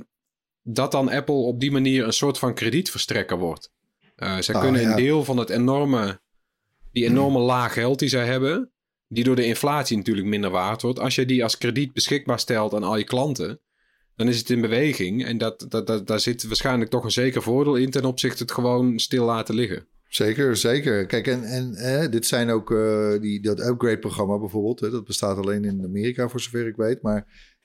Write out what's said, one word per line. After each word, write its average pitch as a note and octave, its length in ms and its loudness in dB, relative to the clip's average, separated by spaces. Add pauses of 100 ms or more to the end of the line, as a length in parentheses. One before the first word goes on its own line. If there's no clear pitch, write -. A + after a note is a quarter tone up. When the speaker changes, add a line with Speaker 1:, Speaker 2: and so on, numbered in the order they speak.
(640)
Speaker 1:
dat B2+ 300 -2
dan C3+ 160 2
Apple C#3+ 260 -2
op B2 260 0
die C#3 100 0
manier C3 340 2
een A2+ 80 0
soort C#3 260 0
van B2 160 -2
kredietverstrekker A2 840 -2
wordt. E2+ 340 -6 (440)
Eh, F#2+ 220 -4
zij G2 160 -2
Speaker 2:
Ah, G2 80 0
Speaker 1:
kunnen C3 180 4
Speaker 2:
ja. A2+ 100 4
Speaker 1:
een A2 60 2
deel C#3+ 280 2
van C3 120 -2
het A#2 140 -2
enorme, B2 680 0 (720)
die A#2+ 120 0
enorme C3+ 340 4
Speaker 2:
Hmm. A#2+ 80 4
Speaker 1:
laag B2 260 2
geld B2 260 0
die C#3+ 100 0
zij A#2+ 180 0
hebben, C3+ 460 -2 (360)
die A#2 160 0
door B2+ 120 4
de B2 100 4
inflatie C3 500 0
natuurlijk G2+ 300 0
minder G2+ 240 0
waard F#2+ 320 0
wordt. B2 160 0
Als B2+ 160 0
je C3+ 120 2
die B2+ 160 2
als A#2 160 0
krediet B2 340 -2
beschikbaar C3 460 0
stelt G#2+ 360 0
aan G#2 80 0
al G2 140 0
je G#2 80 0
klanten, B2+ 560 -2 (560)
dan A#2 120 0
is A#2+ 100 2
het A2 120 -4
in A#2+ 100 2
beweging. A2+ 640 0
En A#2 140 -4
dat, A2+ 300 -4
dat, A2 180 -4
dat, G#2+ 200 -2
daar G#2+ 140 0
zit A#2+ 260 -2
waarschijnlijk A2+ 440 0
toch A#2+ 140 0
een A2 60 -4
zeker B2 320 0
voordeel C3+ 340 2
in C3 140 2
ten C3 140 0
opzichte B2+ 380 -2
het A#2 100 -6
gewoon B2 460 2
stil A#2+ 260 0
laten A2+ 300 0
liggen. G#2+ 320 -2 (220)
Speaker 2:
Zeker, A2+ 480 2
zeker. A#2 500 2
Kijk, A2+ 200 -2
en, B2 180 0
en, B2 300 -6
hè, C3 340 -2
dit A#2 180 0
zijn A#2+ 240 2
ook, A2 200 0
eh, G#2+ 500 2
die, G#2 200 -4
dat G#2 200 -2
upgrade-programma A2 800 0
bijvoorbeeld, G#2+ 420 -2
hè, G#2+ 100 -2
dat A#2 140 -6
bestaat G2 320 -2
alleen G2+ 280 0
in G2 200 -2
Amerika A#2 440 -2
voor B2 120 -8
zover A#2+ 260 -4
ik A2 100 -8
weet. A2+ 260 0
Maar - 480 -4 (140)